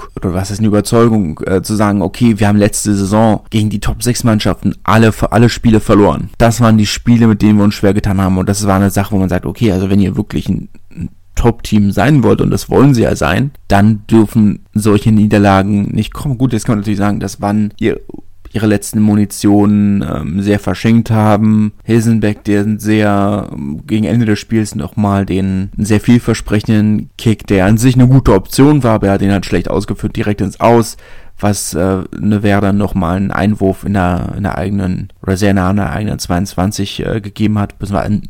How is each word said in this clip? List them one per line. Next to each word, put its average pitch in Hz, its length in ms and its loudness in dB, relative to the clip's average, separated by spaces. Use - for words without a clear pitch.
oder 90 200 -6
was 95 160 -6
ist 98 80 -8
eine 110 80 0
Überzeugung, 104 800 2
äh, 92 160 0
zu 107 100 -6
sagen, 104 300 0
okay, 110 360 0
wir 104 80 2
haben 104 100 2
letzte 104 360 0
Saison 104 560 0
gegen 107 220 -2
die 104 80 -4
Top - 240 -4
sechs 120 200 -2
Mannschaften 110 600 0
alle, 110 280 4
alle 117 180 4
Spiele 110 300 2
verloren. 101 580 2
Das 117 240 2
waren 110 160 4
die 104 80 2
Spiele, 117 400 2
mit 110 160 2
denen 107 160 4
wir 101 80 4
uns 104 80 2
schwer 101 220 0
getan 101 260 0
haben 95 160 0
und 92 100 -2
das 104 200 -2
war 95 80 2
eine 98 160 2
Sache, 101 220 -2
wo 101 40 2
man 95 120 0
sagt, 90 180 -4
okay, 107 240 0
also 95 180 -2
wenn 98 100 2
ihr 98 160 0
wirklich - 320 -6
ein, - 220 -4
ein - 140 -10
Top-Team - 560 0
sein 135 320 2
wollt, 104 180 2
und 95 80 0
das - 180 -4
wollen 139 280 4
sie 110 80 2
ja - 120 0
sein, 104 360 -2
dann 104 420 2
dürfen 107 640 2
solche 107 380 2
Niederlagen 101 720 2
nicht - 280 -4
kommen. 131 280 -6
Gut, 127 120 0
jetzt 107 140 -4
kann 123 80 0
man 104 60 -2
natürlich 101 180 -4
sagen, 101 220 -2
dass - 200 -10
Vannes 104 380 -2
ihr, - 240 -2
ihre 110 120 -2
letzten 104 360 -2
Munitionen, 104 1000 2
ähm, 85 400 -6
sehr 101 160 0
verschenkt 113 540 0
haben. 107 600 2
Hilsenbeck, 110 600 0
der 104 340 0
sehr, 104 720 0
ähm, 71 340 -10
gegen 107 200 -2
Ende 113 200 0
des 104 140 0
Spiels 110 340 -4
nochmal 101 540 -2
den 95 500 -2
sehr 104 220 0
vielversprechenden 107 1200 0
Kick, - 260 -2
der 95 220 2
an 110 100 4
sich 123 160 2
eine 123 140 4
gute 127 260 4
Option 139 500 2
war, 113 120 2
aber 98 120 0
er 98 60 2
hat 95 80 0
ihn 98 100 0
halt 95 140 -2
schlecht 90 240 -4
ausgeführt, 101 460 -4
direkt 104 260 -4
ins 98 180 -6
Aus, 117 380 2
was, 101 360 -4
äh, 95 240 0
Nevers 101 420 0
dann 101 160 0
nochmal 92 400 -2
einen 98 120 -2
Einwurf 98 540 -2
in 101 100 -4
der, 90 420 -2
in - 60 -8
der 98 160 -4
eigenen, 92 520 -4
oder 95 160 -2
sehr 98 160 2
nah 92 160 0
an 98 60 0
der 98 160 -2
eigenen 107 260 -6
zweiundzwanzig, 95 880 -4
äh, 107 160 -4
gegeben 107 380 -2
hat, - 180 -6
beziehungsweise 98 520 -4